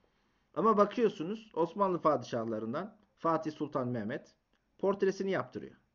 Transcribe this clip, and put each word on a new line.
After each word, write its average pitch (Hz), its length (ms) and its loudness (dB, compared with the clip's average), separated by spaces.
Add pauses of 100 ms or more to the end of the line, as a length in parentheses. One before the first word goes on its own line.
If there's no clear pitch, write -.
(540)
Ama 202 220 4
bakıyorsunuz 208 800 0
Osmanlı 180 460 0
padişahlarından 120 960 -2 (200)
Fatih 160 360 -2
Sultan 135 360 -4
Mehmet 120 460 -6 (440)
portresini 196 520 0
yaptırıyor. 110 460 -4 (180)